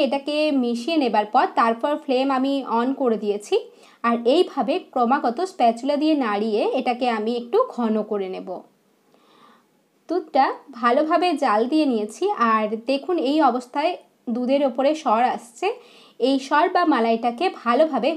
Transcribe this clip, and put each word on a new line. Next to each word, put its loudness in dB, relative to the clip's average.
এটাকে -4
মিশিয়ে -2
নেবার 0
পর 4
তারপর 0
ফ্লেম 0
আমি 0
on 0
করে 0
দিয়েছি, -4
আর 0
এইভাবে 2
ক্রমাগত 0
স্প্যাচুলা 0
দিয়ে 2
নাড়িয়ে 0
এটাকে -2
আমি -2
একটু -2
ঘন 0
করে -4
নেব। -10
দুধটা 0
ভালোভাবে 2
জাল 2
দিয়ে 2
নিয়েছি, -2
আর 2
দেখুন -2
এই 2
অবস্থায় 0
দুধের 0
ওপরে 0
সর 0
আসছে। -6
এই 2
সর 2
বা 2
মালাইটাকে 2
ভালোভাবে 2